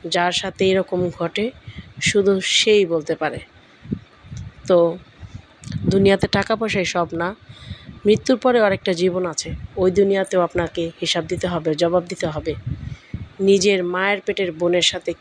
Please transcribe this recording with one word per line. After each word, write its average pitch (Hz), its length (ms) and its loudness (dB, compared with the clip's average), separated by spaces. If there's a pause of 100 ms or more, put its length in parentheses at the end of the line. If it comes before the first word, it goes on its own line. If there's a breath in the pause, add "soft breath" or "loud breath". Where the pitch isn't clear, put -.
যার 175 260 0
সাথে 190 380 -2
এরকম 185 400 0
ঘটে, 190 420 -4 (500 loud breath)
শুধু 196 400 2
সেই 208 440 4
বলতে 160 300 -2
পারে। 135 240 -4 (1300)
তো 175 300 4 (920)
দুনিয়াতে 196 380 4
টাকা 202 280 0
পয়সাই 208 300 -2
সব 170 280 -2
না, 175 220 -4 (680 loud breath)
মৃত্যুর 220 320 2
পরেও 240 260 2
আরেকটা 196 300 0
জীবন 180 320 0
আছে, 160 240 -6 (280)
ওই 185 140 2
দুনিয়াতেও 196 500 2
আপনাকে 170 500 -2 (100)
হিসাব 170 240 -2
দিতে 175 220 -4
হবে, 160 280 -2
জবাব 170 300 2
দিতে 175 220 -6
হবে। 151 280 -6 (840 loud breath)
নিজের 196 440 4
মায়ের 190 420 0
পেটের 190 260 -2
বোনের 175 300 2
সাথে 175 400 -2